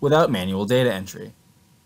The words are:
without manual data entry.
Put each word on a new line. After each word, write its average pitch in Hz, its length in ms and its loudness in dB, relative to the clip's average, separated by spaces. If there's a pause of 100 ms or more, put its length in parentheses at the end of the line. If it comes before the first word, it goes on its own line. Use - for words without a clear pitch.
without 147 320 2
manual 95 320 -4
data 123 280 2
entry. 98 400 -10 (540)